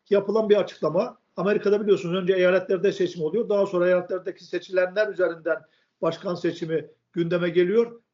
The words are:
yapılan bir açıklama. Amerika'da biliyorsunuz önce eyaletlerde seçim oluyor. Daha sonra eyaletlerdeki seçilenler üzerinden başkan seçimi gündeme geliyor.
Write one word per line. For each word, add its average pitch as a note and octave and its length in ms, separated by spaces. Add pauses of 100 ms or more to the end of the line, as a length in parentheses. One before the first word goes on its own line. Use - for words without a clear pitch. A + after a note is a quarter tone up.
yapılan G3+ 400
bir G#3 60
açıklama. F3 640 (180)
Amerika'da G3+ 460
biliyorsunuz F3+ 420
önce F#3 100
eyaletlerde F#3 580
seçim F3 320
oluyor. F#3 260
Daha G3+ 160
sonra F3+ 220
eyaletlerdeki F3+ 560
seçilenler F#3 640
üzerinden E3 500 (440)
başkan F3 340
seçimi D#3+ 540 (240)
gündeme E3+ 360
geliyor. F#3 520 (120)